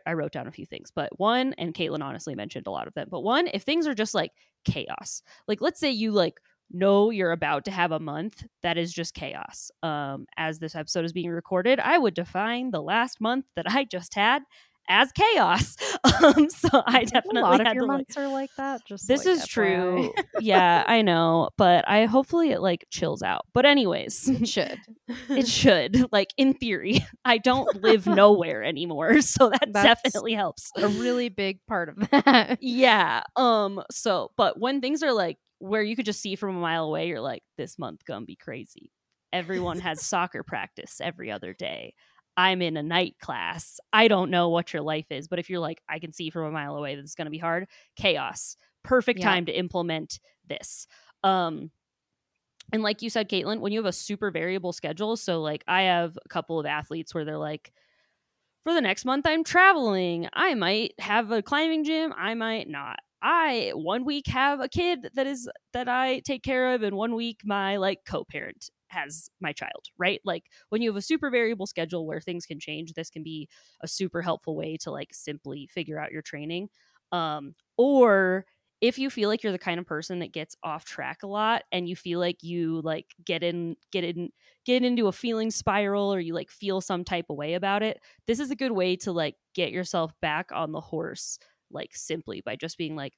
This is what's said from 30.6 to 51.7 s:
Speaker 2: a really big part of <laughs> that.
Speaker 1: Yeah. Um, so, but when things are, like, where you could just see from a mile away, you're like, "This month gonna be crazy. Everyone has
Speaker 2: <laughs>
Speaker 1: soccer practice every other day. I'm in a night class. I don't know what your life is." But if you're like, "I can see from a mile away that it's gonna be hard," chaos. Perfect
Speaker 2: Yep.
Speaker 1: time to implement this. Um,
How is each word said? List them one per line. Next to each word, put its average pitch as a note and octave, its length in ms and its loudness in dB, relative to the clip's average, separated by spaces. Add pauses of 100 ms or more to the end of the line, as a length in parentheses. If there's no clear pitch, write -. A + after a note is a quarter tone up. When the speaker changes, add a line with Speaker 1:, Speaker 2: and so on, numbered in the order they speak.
Speaker 2:
a G#3 80 4
really A#3+ 400 0
big F#3+ 380 -4
part F3 220 -2
of D#3 80 -16
<laughs> G3+ 140 -4
that. C4 480 6
Speaker 1:
Yeah. A#3 640 4 (120)
Um, G#3+ 560 2
so, F3+ 460 -2
but G3+ 220 2
when C4 220 0
things C#4 220 -2
are, C#4 100 2
like, F#3 240 0 (220)
where G#3 240 -2
you G#3+ 120 -2
could A3 100 -4
just G#3 160 -4
see G3 140 -6
from G3 200 -6
a F3 40 -6
mile E3 260 -2
away, D#3 220 -2
you're D3 140 -6
like, B2+ 220 -8 (140)
"This D3 220 -10
month B2 260 -12
gonna G#2+ 200 -10
be - 100 -18
crazy. - 560 -16 (420)
Everyone F3+ 460 -4
has F3 220 -4
Speaker 2:
<laughs> - 20 -6
Speaker 1:
soccer F3+ 400 -4
practice - 580 -10
every E3+ 300 -8
other F#2+ 220 -10
day. - 400 -12 (440)
I'm F#3 240 4
in E3 160 -2
a D3 60 -4
night E3+ 360 -2
class. A#2+ 600 -6 (140)
I A3 160 6
don't F#3 220 2
know F3 180 2
what E3+ 240 -2
your D#3 100 -4
life D#3 280 -6
is." C#3+ 160 -10
But F3 120 -4
if F3 100 -10
you're F3+ 100 -6
like, D#3+ 300 -8
"I D#3+ 100 -8
can D#3+ 140 -14
see D#3+ 160 -8
from D#3+ 160 -6
a D3+ 60 -6
mile D3 240 -8
away C#3+ 200 -8
that C#3+ 60 -12
it's D3 140 -16
gonna D#3 140 -8
be D#3 80 -10
hard," E3+ 300 -4 (280)
chaos. - 640 -2 (260)
Perfect A#3+ 380 2
Speaker 2:
Yep. - 0 -
Speaker 1:
time F3+ 260 2
to - 100 -4
implement E3+ 640 -4 (260)
this. - 420 -8 (360)
Um, E3+ 480 0 (1000)